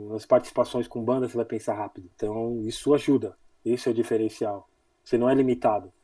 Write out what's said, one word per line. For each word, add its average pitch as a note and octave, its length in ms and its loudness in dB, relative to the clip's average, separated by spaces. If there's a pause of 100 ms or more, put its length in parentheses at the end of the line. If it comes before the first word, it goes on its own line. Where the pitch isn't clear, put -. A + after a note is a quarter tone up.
nas A2 160 -8
participações B2 640 2
com A#2+ 160 -8
banda B2+ 260 0
você A#2+ 80 -6
vai A2+ 80 0
pensar G#2+ 300 -6
rápido. G2 400 -10
Então, A2+ 500 -4
isso C3+ 300 2
ajuda. C3 420 2 (260)
Esse B2 260 0
é - 20 2
o A2+ 40 0
diferencial. A2 720 -2 (360)
Você A#2+ 160 2
não B2 100 4
é C3+ 60 4
limitado, A#2+ 580 2 (100)